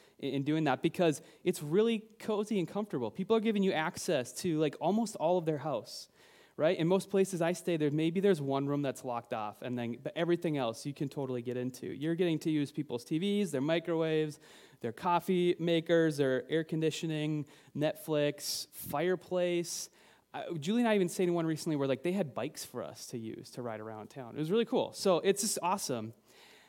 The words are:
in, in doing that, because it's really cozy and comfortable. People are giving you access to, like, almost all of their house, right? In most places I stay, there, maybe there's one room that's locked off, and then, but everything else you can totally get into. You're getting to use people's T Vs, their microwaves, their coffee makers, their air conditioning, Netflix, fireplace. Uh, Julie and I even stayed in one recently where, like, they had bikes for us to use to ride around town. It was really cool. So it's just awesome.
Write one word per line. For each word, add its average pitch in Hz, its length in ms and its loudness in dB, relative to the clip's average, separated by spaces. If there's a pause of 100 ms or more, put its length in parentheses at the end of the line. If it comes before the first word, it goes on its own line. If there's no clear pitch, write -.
(200)
in, 135 160 -4
in 139 80 0
doing 151 220 2
that, 131 180 2
because 165 400 2 (200)
it's 175 200 0
really 214 400 2 (160)
cozy 214 400 0
and 165 80 0
comfortable. 156 420 -4
People 190 260 0
are 226 40 4
giving 208 240 2
you 190 100 4
access 156 580 0 (100)
to, 160 180 2
like, 151 200 2
almost 202 360 0
all 175 240 2
of 165 60 -2
their 156 120 0
house, 131 520 -6 (480)
right? 160 200 4
In 160 100 2
most 190 220 2
places 190 320 2
I 170 120 2
stay, 180 220 0
there, 151 140 2
maybe 160 300 2
there's 185 200 4
one 139 280 0
room 143 160 0
that's 131 200 -4
locked 120 300 -4
off, 107 300 -6
and 123 120 -4
then, 117 280 -4
but 147 120 -8
everything 170 420 0
else 117 280 -2
you 143 80 -6
can 143 160 -4
totally 127 320 -4
get 120 160 -4
into. 127 300 -6
You're 151 280 -4
getting 170 240 2
to 160 120 -2
use 147 200 0
people's 120 320 -4
T 156 140 -2
Vs, 202 340 0
their 135 100 0
microwaves, 160 800 0 (420)
their 117 100 -4
coffee 175 680 2
makers, 165 600 4
their 131 340 2
air 160 120 2
conditioning, 156 840 -2 (280)
Netflix, 147 960 0
fireplace. 175 1160 -2 (420)
Uh, - 120 -8 (160)
Julie 208 220 0
and 240 60 4
I 220 60 4
even 185 160 4
stayed 180 180 0
in 175 60 2
one 170 140 0
recently 160 280 -2
where, 139 120 0
like, 131 160 0
they 175 80 0
had 180 240 -2
bikes 127 280 -6
for 117 200 -8
us 78 240 -12
to 131 100 -8
use 113 320 -10
to 127 140 -10
ride 110 160 -6
around 107 320 -12
town. 117 240 -12
It - 20 -6
was 156 140 -2
really 226 120 4
cool. 226 300 0
So 185 280 4
it's 196 200 2
just 208 220 -2
awesome. 131 500 -2 (560)